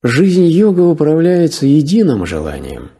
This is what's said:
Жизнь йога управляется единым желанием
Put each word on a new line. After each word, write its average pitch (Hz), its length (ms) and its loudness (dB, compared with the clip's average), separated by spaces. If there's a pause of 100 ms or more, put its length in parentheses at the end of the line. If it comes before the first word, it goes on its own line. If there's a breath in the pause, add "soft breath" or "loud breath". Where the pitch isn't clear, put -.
Жизнь 175 420 2
йога 180 360 2
управляется 165 840 0
единым 147 600 0
желанием 69 760 -10